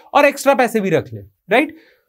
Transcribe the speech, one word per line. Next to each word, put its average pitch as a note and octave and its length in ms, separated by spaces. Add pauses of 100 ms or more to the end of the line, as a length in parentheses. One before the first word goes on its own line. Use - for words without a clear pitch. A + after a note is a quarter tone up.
(140)
और C#4+ 100
एक्स्ट्रा C#4 300
पैसे A3+ 260
भी F#3+ 100
रख D3 220
ले, G#2+ 80 (300)
राइट? C#4+ 260 (320)